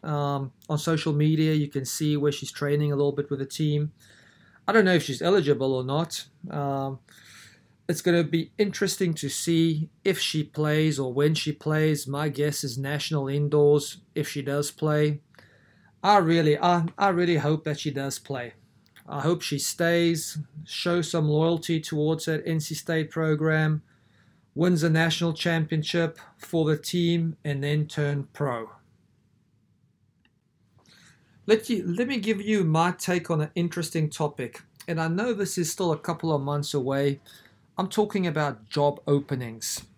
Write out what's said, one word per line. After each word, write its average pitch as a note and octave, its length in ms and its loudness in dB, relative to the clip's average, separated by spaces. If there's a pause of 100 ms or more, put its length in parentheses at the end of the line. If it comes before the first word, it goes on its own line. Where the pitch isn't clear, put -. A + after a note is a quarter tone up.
Um, C#3+ 480 -2 (160)
on D3+ 120 0
social D#3+ 340 0
media, D#3 400 4
you D3+ 140 2
can C#3 180 -6
see D3+ 320 -2
where C#3+ 140 2
she's C#3+ 200 -8
training D3 400 0
a C#3+ 40 0
little C#3+ 160 2
bit D3 180 -4
with C#3 100 -4
the C3+ 60 -4
team. D3+ 460 -2 (760)
I - 60 0
don't A3 120 8
know F#3 100 6
if D#3+ 80 4
she's C3 180 -6
eligible D3 540 2
or B2+ 80 -2
not. D3 420 -4 (240)
Um, C3+ 500 -4 (920)
it's D#3 120 -2
gonna E3+ 220 4
be D#3+ 340 0
interesting G3 580 0
to C#3+ 120 -6
see D#3+ 600 2 (160)
if F#3+ 140 0
she - 240 -2
plays D3+ 560 0
or C3 120 -2
when C#3+ 220 2
she D#3 180 -4
plays. D#3 560 0
My C#3+ 220 -4
guess D3 340 -2
is B2+ 140 -6
national C#3+ 500 -4
indoors D3 680 2 (160)
if D3+ 160 -4
she C#3+ 140 -6
does C#3+ 280 -2
play. D3+ 500 0 (840)
I G#3 140 8
really, E3 400 4
I, F3 280 2 (120)
I G3 120 4
really F3 260 2
hope D3+ 300 0
that D3+ 140 -4
she D3+ 120 -4
does C#3 260 -6
play. B2 360 -10 (540)
I C#3+ 140 -6
hope E3+ 200 0
she C#3+ 180 -4
stays, E3+ 800 0 (240)
show F3 380 -2
some D#3 260 0
loyalty D#3+ 540 0
towards D#3 440 -2
that D#3 200 -2
N D#3+ 160 -2
C D#3 140 -6
State D#3+ 360 -2
program, D#3 680 0 (760)
wins E3+ 280 2
a E3+ 60 4
national E3 440 2
championship E3 840 0 (200)
for D#3+ 280 0
the D3+ 120 2
team, E3+ 680 0
and C#3 180 -4
then D3 260 0
turn C#3+ 440 -4
pro. A#2+ 380 -4 (2750)
Let G#3+ 240 2
you, A3 160 -2
let F#3 220 -2
me C4 120 -2
give G3+ 220 0
you G#3 220 2
my E3 300 2
take F3+ 360 -2
on D#3+ 120 0
an D3+ 120 -4
interesting E3 560 -2
topic. D3 520 -6 (260)
And E3 120 -4
I E3 100 -2
know G#3+ 240 -2
this G3 240 -4
is E3 140 -2
still F3 200 -2
a D3+ 80 -2
couple D#3+ 340 -2
of C#3+ 80 0
months C#3+ 320 -4
away. C#3 460 0 (580)
I'm F#3 100 -2
talking G3+ 400 0
about D3 420 -2
job D3 380 2
openings. B2+ 760 -2 (140)